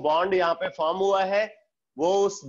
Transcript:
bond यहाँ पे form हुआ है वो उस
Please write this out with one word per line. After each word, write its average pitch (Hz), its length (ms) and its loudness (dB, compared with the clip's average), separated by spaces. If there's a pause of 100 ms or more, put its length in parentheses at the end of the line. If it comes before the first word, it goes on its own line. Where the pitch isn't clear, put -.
bond 170 320 0
यहाँ 170 220 2
पे 185 200 -6
form 170 220 -2
हुआ 190 280 2
है 202 180 0 (520)
वो 170 180 2 (120)
उस 196 220 -6